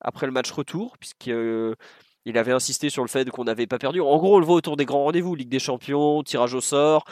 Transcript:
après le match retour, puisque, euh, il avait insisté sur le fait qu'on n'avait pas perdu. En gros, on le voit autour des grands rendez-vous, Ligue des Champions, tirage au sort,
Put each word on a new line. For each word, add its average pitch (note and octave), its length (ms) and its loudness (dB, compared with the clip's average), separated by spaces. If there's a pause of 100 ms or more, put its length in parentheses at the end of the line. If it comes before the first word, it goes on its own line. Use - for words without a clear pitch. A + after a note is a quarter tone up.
après - 240 -6
le C3 80 -4
match B2+ 180 -2
retour, F3 480 -8
puisque, - 300 -16
euh, A2+ 440 -2 (520)
il A#2 120 -2
avait A#2 140 2
insisté C3 380 -2
sur C3+ 120 -4
le A#2+ 60 -2
fait C3 240 -2
qu'on B2 140 -8
n'avait A2+ 200 -2
pas B2 140 -6
perdu. D#3 220 -2
En D3 160 4
gros, F#3+ 180 6
on F#3+ 40 10
le E3 60 4
voit F3 100 4
autour D#3 200 0
des C#3+ 100 0
grands C#3+ 200 0
rendez-vous, E3+ 300 0
Ligue B2+ 140 -10
des C3 100 -2
Champions, D3 600 -2
tirage B2 320 -2
au B2+ 80 -2
sort, D3 500 4